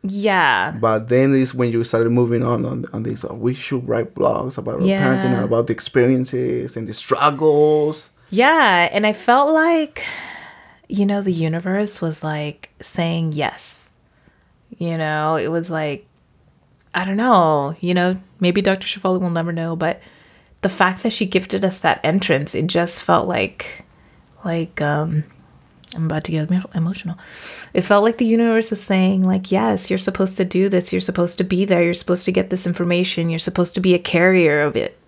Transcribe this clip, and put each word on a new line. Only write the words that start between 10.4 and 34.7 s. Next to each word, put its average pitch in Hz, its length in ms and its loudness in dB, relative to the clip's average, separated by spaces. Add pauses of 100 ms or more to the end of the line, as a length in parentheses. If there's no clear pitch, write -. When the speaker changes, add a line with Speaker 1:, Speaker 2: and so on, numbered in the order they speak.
Speaker 1:
you 202 180 0
know, 202 160 0
the 190 100 0
universe 180 680 -2
was, 160 240 -2
like, 151 460 -6 (100)
saying 165 520 0
yes. - 580 -4 (880)
You 170 180 -4
know, 156 400 0
it 135 120 -2
was 165 220 0
like, 151 360 -6 (880)
I 180 100 -2
don't 196 120 -2
know, 165 640 4
you 175 140 0
know, 180 240 2 (220)
maybe 180 200 2
Doctor 190 260 0
Shefali 185 340 -2
will 180 100 -2
never 170 220 -2
know, 165 240 -4
but 170 240 -2 (640)
the - 60 0
fact 185 340 0
that 220 100 0
she 208 140 -2
gifted 196 380 -2
us 190 160 0
that - 240 2
entrance, 156 500 0
it 135 120 0
just 170 360 -2
felt - 260 2
like, - 560 -6 (600)
like, 165 380 -4
um, 151 420 0 (680)
I'm 160 120 -4
about 156 180 -2
to - 80 -4
get 156 180 -2
emo-, 185 240 0
emotional. 170 440 -4 (560)
It 180 80 2
felt 202 220 4
like 226 120 2
the 240 80 0
universe 226 460 2
was 208 120 -4
saying, 190 440 2
like, 190 260 0
"Yes, 208 380 0
you're 190 80 0
supposed 190 400 -2
to 190 60 2
do 190 260 0
this. 180 200 0
You're 185 120 -2
supposed 175 360 -2
to 185 60 0
be 185 220 0
there. 175 180 2
You're 175 80 2
supposed 180 320 -2
to 185 80 -2
get 185 160 0
this 185 180 -4
information. 175 600 -2
You're 165 100 -2
supposed 175 360 0
to 185 60 -2
be 185 120 4
a 180 60 4
carrier 170 640 4
of 143 120 0